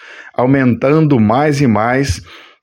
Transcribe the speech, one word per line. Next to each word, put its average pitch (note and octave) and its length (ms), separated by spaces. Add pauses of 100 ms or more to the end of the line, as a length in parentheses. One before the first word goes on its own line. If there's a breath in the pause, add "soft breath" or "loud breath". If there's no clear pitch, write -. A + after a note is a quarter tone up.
(360 loud breath)
aumentando C3+ 840
mais C3+ 420
e D3 40
mais A#2+ 560 (420 loud breath)